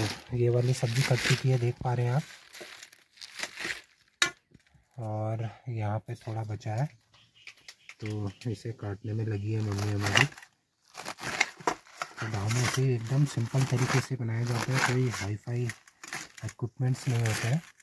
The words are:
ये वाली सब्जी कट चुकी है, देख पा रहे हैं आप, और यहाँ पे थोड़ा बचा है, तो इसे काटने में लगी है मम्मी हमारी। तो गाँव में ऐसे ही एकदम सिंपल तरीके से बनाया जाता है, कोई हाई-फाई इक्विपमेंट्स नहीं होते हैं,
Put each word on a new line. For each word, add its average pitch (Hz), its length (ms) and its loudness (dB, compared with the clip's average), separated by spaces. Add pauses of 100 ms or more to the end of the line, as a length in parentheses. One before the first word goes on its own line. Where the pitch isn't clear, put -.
(380)
ये 120 120 6
वाली 120 240 4
सब्जी 123 280 2
कट 131 160 4
चुकी - 320 2
है, 131 100 6
देख 120 240 2
पा 123 100 0
रहे 120 120 2
हैं 120 80 2
आप, 147 100 2 (2750)
और 110 500 -4 (200)
यहाँ 110 300 -2
पे 117 160 -8
थोड़ा 110 280 -6
बचा 107 300 -6
है, 123 120 0 (1120)
तो 104 320 -4 (200)
इसे 113 200 -6
काटने 107 420 -6
में 110 120 -2
लगी 107 280 -2
है 110 80 0
मम्मी 104 300 0
हमारी। 101 340 4 (1900)
तो 110 120 -4
गाँव 104 180 -2
में 123 120 2
ऐसे 123 200 2
ही 131 140 4
एकदम 120 300 2
सिंपल 131 380 2
तरीके 127 380 2
से - 140 -4
बनाया 117 280 0
जाता 120 300 0
है, 127 200 4
कोई 127 160 4
हाई-फाई 107 540 -2 (840)
इक्विपमेंट्स 127 640 -2
नहीं 117 180 2
होते 110 220 0
हैं, 143 140 2 (220)